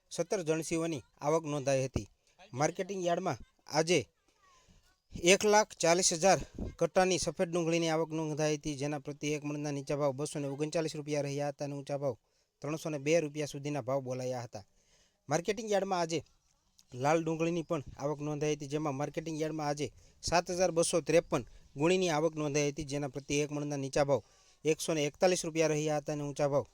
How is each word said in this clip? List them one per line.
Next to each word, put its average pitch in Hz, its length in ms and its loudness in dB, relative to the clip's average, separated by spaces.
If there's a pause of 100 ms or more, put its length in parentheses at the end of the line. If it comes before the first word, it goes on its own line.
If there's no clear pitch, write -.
(120)
સત્તર 180 320 -2
જણસીઓની 160 600 -2 (180)
આવક 160 240 2
નોંધાઈ 135 420 0
હતી. 104 200 -6 (440)
માર્કેટિંગ 180 520 -2
યાર્ડમાં 175 400 -2 (340)
આજે 165 220 4 (1120)
એક 185 300 4
લાખ 208 280 4 (100)
ચાલીસ 175 320 4
હજાર 170 260 4 (380)
કટ્ટાની 185 420 2
સફેદ 175 320 -2
ડુંગળીની 165 400 2
આવક 160 200 0
નોંધાઈ 156 460 0
હતી, 147 180 -6
જેના 143 240 -4
પ્રતિ 147 340 -6
એક 147 100 -4
મણના 147 320 -4
નીચા 139 220 -4
ભાવ 143 160 2
બસો 147 260 -6
ને 143 80 -4
ઓગણચાલીસ 156 480 -2
રૂપિયા 147 320 -4
રહ્યા 143 240 -2
હતા 147 140 -8
અને 143 100 -6
ઊંચા 143 260 -6
ભાવ 135 140 -2 (460)
ત્રણસો 151 280 -6
ને 151 100 -4
બે 151 220 2
રૂપિયા 147 320 -6
સુધીના 143 340 -6
ભાવ 139 160 -2
બોલાયા 127 440 -6
હતા. 104 160 -14 (680)
માર્કેટિંગ 202 400 -2
યાર્ડમાં 196 320 0
આજે 165 180 0 (720)
લાલ 143 300 2
ડુંગળીની 165 480 -2
પણ 160 140 -2 (140)
આવક 147 220 -4
નોંધાઈ 151 360 -2
હતી, 147 180 -10
જેમાં 151 220 -2
માર્કેટિંગ 156 440 -6
યાર્ડમાં 156 300 -2
આજે 147 180 -2 (360)
સાત 175 260 2
હજાર 180 220 2
બસો 165 300 2
ત્રેપન 156 420 2 (320)
ગુણીની 175 340 4
આવક 156 260 2
નોંધાઈ 147 360 0
હતી, 143 200 -8
જેના 143 180 -2
પ્રતિ 143 320 -2
એક 147 100 -2
મણના 147 260 -4
નીચા 139 280 2
ભાવ 135 160 4 (440)
એકસો 156 280 2
ને 147 120 2
એકતાલીસ 180 380 2
રૂપિયા 160 300 2
રહ્યા 151 280 0
હતા 151 120 -6
અને 147 100 -4
ઊંચા 143 260 0
ભાવ 139 240 2